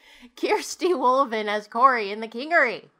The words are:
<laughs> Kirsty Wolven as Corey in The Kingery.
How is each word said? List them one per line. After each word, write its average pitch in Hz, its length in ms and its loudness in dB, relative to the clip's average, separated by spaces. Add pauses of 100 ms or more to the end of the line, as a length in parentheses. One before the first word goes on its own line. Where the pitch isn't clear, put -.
<laughs> - 360 -20
Kirsty 359 540 -2
Wolven 254 540 0
as 208 200 -4
Corey 233 440 2
in 214 80 -8
The 226 80 -8
Kingery. 247 600 0 (100)